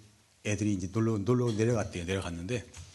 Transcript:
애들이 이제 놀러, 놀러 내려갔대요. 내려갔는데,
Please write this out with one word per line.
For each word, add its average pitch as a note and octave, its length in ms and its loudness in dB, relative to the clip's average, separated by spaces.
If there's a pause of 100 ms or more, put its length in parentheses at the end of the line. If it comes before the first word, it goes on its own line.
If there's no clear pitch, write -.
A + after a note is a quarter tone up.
(440)
애들이 G#2+ 280 2
이제 F#2 180 -2
놀러, A2 280 2
놀러 A#2+ 340 2
내려갔대요. G#2 540 0
내려갔는데, F2+ 600 -4 (280)